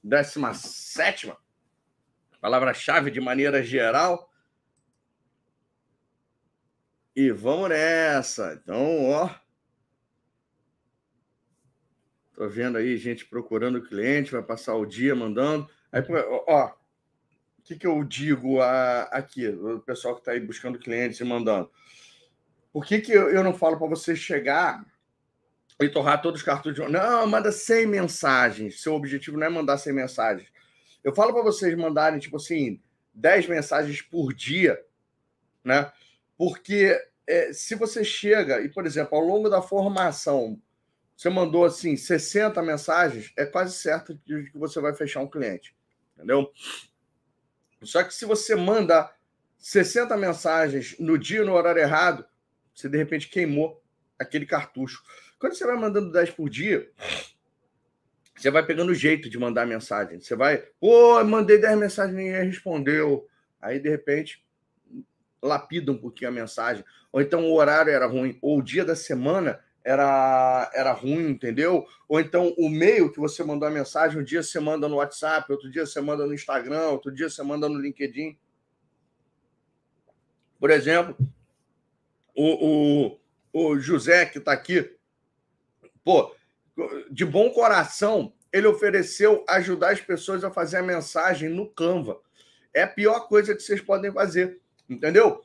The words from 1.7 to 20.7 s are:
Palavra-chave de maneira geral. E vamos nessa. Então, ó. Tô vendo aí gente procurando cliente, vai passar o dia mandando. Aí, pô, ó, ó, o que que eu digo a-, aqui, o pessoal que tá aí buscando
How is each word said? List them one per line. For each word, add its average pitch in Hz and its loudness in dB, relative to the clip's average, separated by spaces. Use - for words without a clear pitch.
Palavra-chave 127 0
de 120 -6
maneira 135 0
geral. 131 0
E 135 2
vamos 139 -2
nessa. 151 -2
Então, 135 -2
ó. 151 0
Tô 107 -8
vendo 120 -4
aí 120 -2
gente 117 -8
procurando 117 -4
cliente, 135 -4
vai 120 -6
passar 113 -6
o 110 -2
dia 117 -2
mandando. 127 -2
Aí, 123 -2
pô, 165 -6
ó, 120 -2
ó, 147 4
o - -20
que 165 -16
que 170 -6
eu 151 2
digo 131 0
a-, 127 2
aqui, 127 -6
o 104 -6
pessoal 120 -8
que - -16
tá 123 -6
aí 120 -2
buscando 120 -10